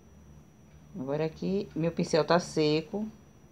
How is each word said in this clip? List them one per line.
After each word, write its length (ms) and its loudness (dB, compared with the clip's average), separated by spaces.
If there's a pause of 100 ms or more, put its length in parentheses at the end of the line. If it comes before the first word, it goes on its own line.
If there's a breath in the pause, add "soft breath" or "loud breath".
(920)
Agora 300 -2
aqui, 500 -4
meu 200 0
pincel 320 2
tá 120 4
seco. 680 0 (440)